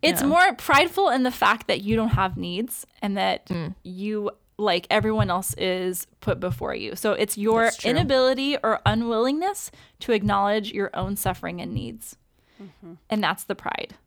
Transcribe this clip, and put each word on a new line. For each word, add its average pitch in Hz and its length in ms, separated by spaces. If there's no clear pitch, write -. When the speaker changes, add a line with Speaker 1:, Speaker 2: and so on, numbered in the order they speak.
Speaker 1:
it's 320 180
Speaker 2:
Yeah. 277 60
Speaker 1:
more 349 260
prideful 339 560
in 254 140
the 254 80
fact 226 360
that 180 140
you 208 140
don't 226 140
have 190 280
needs 180 480
and 202 160
that 190 300
Speaker 2:
Mm. 175 260
Speaker 1:
you, 202 460
like, 180 340
everyone 214 400
else 185 240
is 185 500
put 190 180
before - 360
you. 110 200
So 208 180
it's - 240
your 220 260
Speaker 2:
That's 226 140
true. 262 120
Speaker 1:
inability 262 720
or 220 240
unwillingness 233 840
to - 100
acknowledge 208 600
your 196 220
own 190 220
suffering 180 440
and 175 140
needs. 226 420
Speaker 3:
Mm-hmm. 175 320
Speaker 1:
And 214 140
that's 175 200
the 196 120
pride. - 400